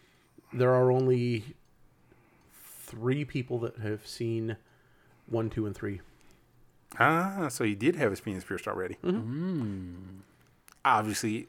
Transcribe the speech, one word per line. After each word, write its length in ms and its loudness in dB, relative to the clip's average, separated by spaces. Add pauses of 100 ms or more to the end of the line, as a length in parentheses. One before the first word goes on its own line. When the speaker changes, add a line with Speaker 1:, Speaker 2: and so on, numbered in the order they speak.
(520)
Speaker 1:
there 200 4
are 180 6
only 680 2 (1000)
three 680 -4
people 360 -4
that 180 -6
have 280 -4
seen 500 -4 (680)
one, 240 -2
two, 160 -2
and 80 -6
three. 260 -6 (1000)
Speaker 2:
Ah, 520 4
so 140 -2
he 100 2
did 220 2
have 140 4
his 100 -2
penis 240 -6
pierced 240 -6
already. 360 -4
Speaker 1:
Mm-hmm. 580 -2
Speaker 3:
Mm. 340 -6 (880)
Speaker 2:
Obviously, 640 2